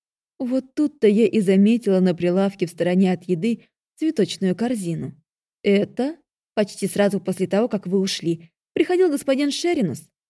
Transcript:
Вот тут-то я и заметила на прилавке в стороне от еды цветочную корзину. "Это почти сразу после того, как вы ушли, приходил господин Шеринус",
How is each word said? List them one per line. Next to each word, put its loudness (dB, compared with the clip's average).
Вот -4
тут-то 2
я 4
и 2
заметила 2
на 4
прилавке -2
в -12
стороне 0
от -6
еды -4
цветочную -2
корзину. -6
"Это 0
почти -4
сразу 0
после -4
того, 0
как -6
вы 0
ушли, -4
приходил 2
господин -2
Шеринус", -4